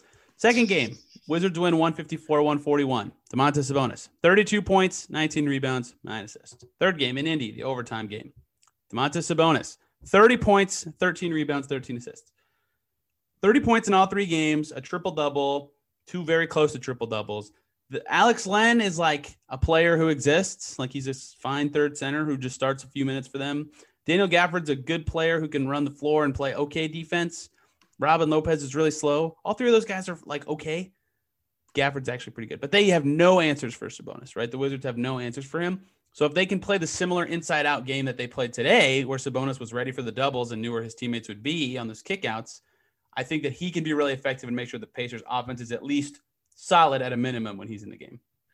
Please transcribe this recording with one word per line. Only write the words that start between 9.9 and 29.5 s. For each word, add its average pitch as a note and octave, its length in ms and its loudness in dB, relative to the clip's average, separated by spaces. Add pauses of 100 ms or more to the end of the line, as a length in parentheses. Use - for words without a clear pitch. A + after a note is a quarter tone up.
thirty A#3 320 8
points, G3 500 2 (120)
thirteen F3 340 -2
rebounds, C#3+ 340 -2
thirteen C3 300 -6
assists. - 340 -16 (1080)
Thirty A#3 180 6
points A3+ 300 2
in G3+ 40 4
all F#3+ 120 8
three G3 200 -2
games, D#3 480 0
a C3 60 -8
triple-double, C#3+ 920 -4 (340)
two F3+ 160 -8
very E3 240 2
close D3+ 240 2
to C3+ 80 -8
triple-doubles. A2 720 -8 (380)
The, C3 220 -8
Alex A3+ 360 4
Len A3+ 340 4
is, F3 180 -2
like, D3+ 360 -2 (140)
a C3 80 -8
player E3 400 4
who D#3+ 120 4
exists. D3+ 680 0
Like, C3 160 -6
he's C3+ 140 -6
a C3+ 40 -4
s-, - 280 -12
fine C#3+ 300 -2
third D3 280 0
center C#3+ 260 -4
who D3 140 -2
just B2+ 180 -8
starts C3+ 280 -2
a - 40 -20
few C#3 160 -6
minutes C3+ 240 -4
for C#3 120 -10
them. C#3+ 320 -6 (340)
Daniel F#3 220 4
Gafford's E3+ 420 2
a C#3 60 2
good D#3 300 -4
player E3 340 0
who D#3 80 -4
can C#3 200 -2
run C#3+ 180 -2
the C#3 60 -4
floor D3+ 320 0
and C3+ 120 0
play C3+ 180 -4
okay D3 340 -4
defense. E3 640 -4 (480)
Robin D#3 320 4
Lopez D#3 340 2
is C3+ 120 -8
really D#3 160 2
slow. D3+ 520 -2
All G#3 100 -4